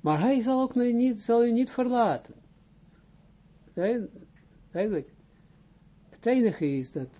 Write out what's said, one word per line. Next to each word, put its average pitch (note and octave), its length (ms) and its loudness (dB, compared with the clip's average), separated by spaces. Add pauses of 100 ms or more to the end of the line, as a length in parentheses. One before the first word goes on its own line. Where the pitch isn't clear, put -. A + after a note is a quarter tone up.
Maar D3+ 200 0
hij B3+ 200 2
zal B3+ 200 0
ook C4 140 -2
nu B3 180 2
niet, A#3 300 0
zal A#3 220 4
je A#3+ 80 2
niet A#3+ 180 0
verlaten. A#3+ 640 -2 (1400)
Duid-, G#3 380 -4 (600)
duidelijk. F3+ 420 -4 (960)
Het - 180 -8
enige G#3 500 2
is B2+ 160 -6
dat C3 160 -8 (120)